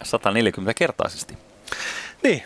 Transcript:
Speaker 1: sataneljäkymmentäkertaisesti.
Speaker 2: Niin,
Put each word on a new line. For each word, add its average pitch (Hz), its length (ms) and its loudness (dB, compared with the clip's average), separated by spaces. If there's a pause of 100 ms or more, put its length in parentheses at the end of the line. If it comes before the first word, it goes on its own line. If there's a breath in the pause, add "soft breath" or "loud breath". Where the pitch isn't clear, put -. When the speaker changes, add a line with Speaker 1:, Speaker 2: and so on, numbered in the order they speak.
Speaker 1:
sataneljäkymmentäkertaisesti. 104 1300 0 (880 loud breath)
Speaker 2:
Niin, 180 240 4